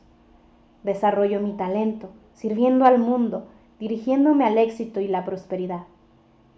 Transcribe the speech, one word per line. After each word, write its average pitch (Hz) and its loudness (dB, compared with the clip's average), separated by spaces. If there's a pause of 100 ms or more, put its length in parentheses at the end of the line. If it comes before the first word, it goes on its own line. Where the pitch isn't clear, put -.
(840)
Desarrollo 202 0
mi 202 -4
talento, 202 -4 (240)
sirviendo 247 2
al 254 6
mundo, 233 0 (320)
dirigiéndome 262 2
al 220 2
éxito 226 -2
y 196 -4
la 185 -2
prosperidad. 180 -8 (760)